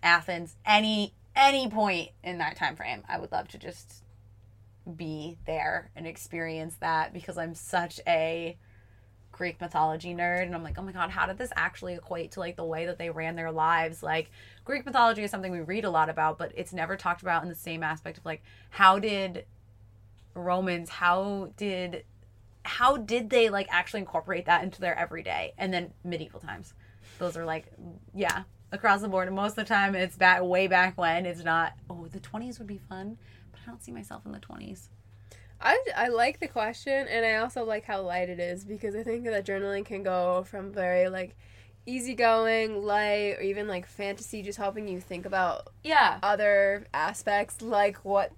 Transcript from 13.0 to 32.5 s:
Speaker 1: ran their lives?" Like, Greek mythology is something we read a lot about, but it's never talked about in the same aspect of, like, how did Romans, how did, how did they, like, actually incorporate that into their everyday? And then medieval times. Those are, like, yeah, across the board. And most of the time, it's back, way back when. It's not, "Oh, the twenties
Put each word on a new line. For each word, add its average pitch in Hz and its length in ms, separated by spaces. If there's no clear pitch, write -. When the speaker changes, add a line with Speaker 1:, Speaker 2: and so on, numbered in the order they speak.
Speaker 1:
ran 160 260
their 165 160
lives?" 160 500
Like, 160 300
Greek 277 220
mythology 233 380
is 202 80
something 190 200
we 175 80
read 185 240
a 208 60
lot 160 200
about, 156 280
but 165 180
it's - 160
never 175 240
talked 175 260
about 170 220
in 180 60
the 165 60
same 165 280
aspect 156 340
of, - 80
like, 160 160
how 196 280
did 196 480
Romans, 180 540
how 190 680
did, 185 480
how 269 320
did 226 340
they, 233 200
like, 196 220
actually 180 280
incorporate 175 460
that 175 180
into 185 160
their 180 180
everyday? - 600
And 190 160
then 175 180
medieval 165 340
times. - 340
Those 175 160
are, 165 80
like, 160 220
yeah, 190 300
across 196 300
the 214 80
board. 185 180
And 190 80
most 202 160
of 214 60
the 220 80
time, 196 300
it's 185 200
back, 185 280
way 185 240
back 185 300
when. 175 280
It's 175 180
not, 165 300
"Oh, 170 180
the 190 140
twenties 233 380